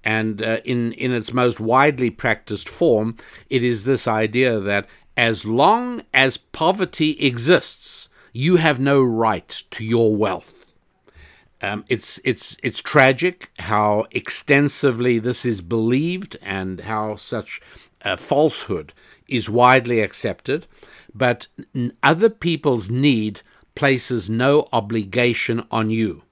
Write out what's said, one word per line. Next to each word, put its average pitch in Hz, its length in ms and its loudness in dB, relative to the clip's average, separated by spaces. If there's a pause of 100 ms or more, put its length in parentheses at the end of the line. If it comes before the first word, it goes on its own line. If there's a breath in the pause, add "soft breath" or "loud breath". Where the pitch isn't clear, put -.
And, 110 380 -2
uh, 113 240 -2
in, 120 280 -2
in 123 200 -4
its 113 180 -4
most 123 280 0
widely 127 500 2
practiced - 580 -6
form, 113 480 0 (340 loud breath)
it 127 140 0
is 117 200 0
this 127 240 0
idea 110 520 2
that 101 280 -2 (280 soft breath)
as 117 300 0
long 214 560 2 (120)
as 131 240 2
poverty 165 760 -2 (140)
exists, - 840 -2 (240 soft breath)
you 151 220 2
have 156 240 4
no 139 240 4
right 113 460 0 (220)
to 113 140 -10
your 113 300 4
wealth. - 580 -4 (880 soft breath)
Um, 104 280 -6
it's, - 340 -4
it's, - 400 -4
it's - 180 -4
tragic 135 760 2
how 104 520 0
extensively 127 1080 0
this 117 260 -4
is 110 160 -2
believed 127 800 -2
and 95 400 -8
how 107 360 -6
such, - 440 -10 (420 soft breath)
uh, 98 120 -2
falsehood 110 800 -2 (340 soft breath)
is 110 220 -4
widely 120 500 4
accepted, 117 680 -4 (460 loud breath)
but 120 340 -2 (280)
n-, 123 160 -4 (120)
other 165 260 4
people's 143 600 -2
need 117 520 0 (340 soft breath)
places 123 540 0
no 131 420 2
obligation 113 1000 0
on 110 180 0
you. 110 320 -2 (100)